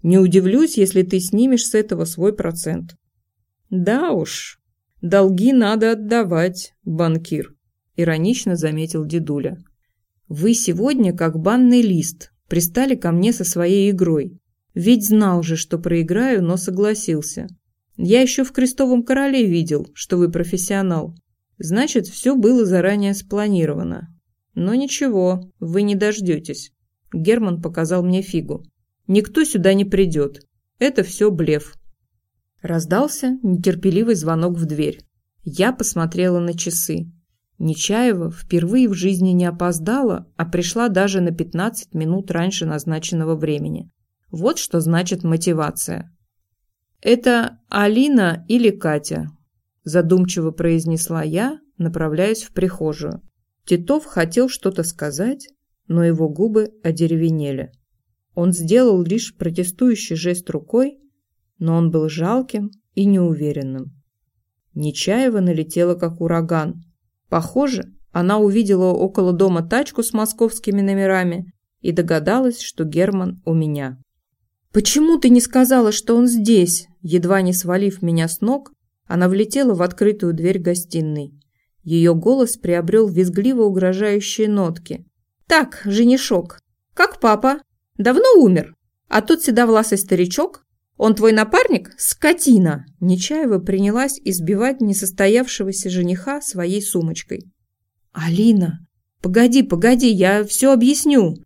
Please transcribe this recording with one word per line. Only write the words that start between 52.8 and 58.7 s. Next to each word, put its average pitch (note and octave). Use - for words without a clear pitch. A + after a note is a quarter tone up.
Титов F3
хотел F#3
что-то F#3+
сказать, F3
но E3+
его D#3+
губы G#3+
одеревенели. D#3+
Он F3
сделал F#3